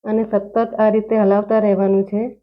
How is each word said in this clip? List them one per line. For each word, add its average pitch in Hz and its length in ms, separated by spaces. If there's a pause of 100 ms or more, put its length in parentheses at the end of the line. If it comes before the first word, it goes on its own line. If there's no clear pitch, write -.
અને 220 220
સતત 208 300 (220)
આ 214 120
રીતે 220 340
હલાવતા 202 360
રહેવાનું 196 460
છે. 208 180 (200)